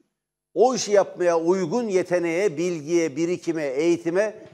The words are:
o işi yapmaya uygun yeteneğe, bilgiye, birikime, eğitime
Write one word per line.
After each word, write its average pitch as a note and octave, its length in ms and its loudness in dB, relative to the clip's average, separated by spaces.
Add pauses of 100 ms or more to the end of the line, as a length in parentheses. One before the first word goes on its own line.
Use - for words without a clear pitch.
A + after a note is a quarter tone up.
(540)
o A#3+ 220 4
işi G#3 160 -4
yapmaya E3+ 480 2
uygun F#3 480 0
yeteneğe, F3 680 0
bilgiye, E3 580 -2
birikime, E3 500 -4
eğitime E3+ 880 0